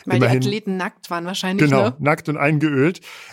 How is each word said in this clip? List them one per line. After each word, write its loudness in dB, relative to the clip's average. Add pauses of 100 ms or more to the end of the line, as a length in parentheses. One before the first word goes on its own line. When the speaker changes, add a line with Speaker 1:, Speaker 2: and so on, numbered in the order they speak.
Speaker 1:
Weil 0
Speaker 2:
Immerhin 4
Speaker 1:
die 0
Athleten -4
nackt -8
waren -6
wahrscheinlich, 0
Speaker 2:
Genau, 4
Speaker 1:
ne? -2
Speaker 2:
nackt -2
und -2
eingeölt. 2 (320)